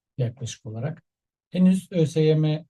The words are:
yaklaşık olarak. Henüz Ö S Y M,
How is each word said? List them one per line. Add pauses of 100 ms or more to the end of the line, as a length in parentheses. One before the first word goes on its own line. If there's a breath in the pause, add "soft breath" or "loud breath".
(180)
yaklaşık
olarak. (460)
Henüz
Ö
S
Y
M,